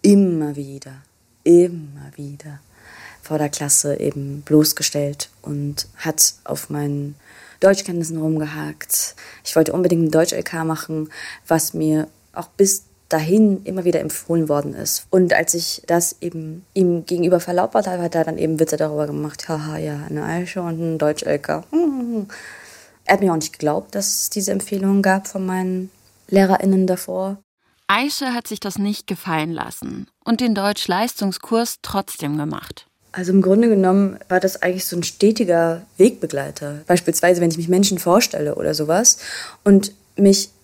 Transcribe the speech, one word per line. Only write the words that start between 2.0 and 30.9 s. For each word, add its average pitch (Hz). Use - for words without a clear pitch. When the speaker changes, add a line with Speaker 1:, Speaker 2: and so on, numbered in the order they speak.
Speaker 1:
wieder 143
vor 156
der 147
Klasse 143
eben 143
bloßgestellt 147
und 143
hat -
auf -
meinen 143
Deutschkenntnissen 175
rumgehakt. 151
Ich -
wollte 160
unbedingt 175
ein 156
Deutsch-L 160
K 165
machen, 160
was 160
mir 156
auch -
bis -
dahin 185
immer 185
wieder 170
empfohlen 160
worden 147
ist. -
Und 185
als -
ich 170
das 170
eben 165
ihm 175
gegenüber 175
verlautbart 180
habe, 180
hat 170
er 165
dann 160
eben 160
Witze 160
darüber 151
gemacht, 147
„Haha, 156
ja, 151
eine 151
Aische 175
und 165
ein 165
Deutsch-L 151
K.“ 156
Er -
hat 196
mir 190
auch 165
nicht 156
geglaubt, 151
dass 196
es -
diese 196
Empfehlungen 196
gab 190
von 190
meinen 185
LehrerInnen 190
davor. 185
Speaker 2:
Aische 254
hat 240
sich 208
das 196
nicht 202
gefallen 160
lassen -
und 233
den 233
Deutsch-Leistungskurs 202